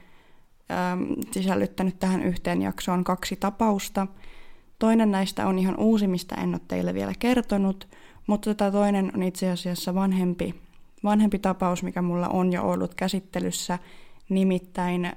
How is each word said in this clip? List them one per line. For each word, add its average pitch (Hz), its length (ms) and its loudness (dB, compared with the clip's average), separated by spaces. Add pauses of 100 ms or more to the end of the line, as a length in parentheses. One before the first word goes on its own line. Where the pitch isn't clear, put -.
(720)
ähm, 180 300 -2 (300)
sisällyttänyt 190 680 0
tähän 185 240 0
yhteen 180 380 0
jaksoon 185 420 -2
kaksi - 320 -2
tapausta. 202 720 0 (720)
Toinen 220 320 4
näistä 190 360 0
on 190 120 2
ihan 185 180 2
uusi, 214 300 4
mistä 180 280 -2
en 175 180 -2
oo 175 140 -2
teille 180 260 -2
vielä 196 260 -2
kertonut, 202 680 0 (400)
mutta 208 220 0
tota 208 220 2
toinen 202 440 2
on 190 80 0
itse 185 280 0
asiassa 180 440 -4
vanhempi, 180 680 0 (420)
vanhempi 208 360 4
tapaus, 185 440 0
mikä 180 180 -4
mulla 175 260 0
on 185 260 2
jo 175 100 -2
ollut 180 320 -2
käsittelyssä, 185 840 -4 (500)
nimittäin 180 880 0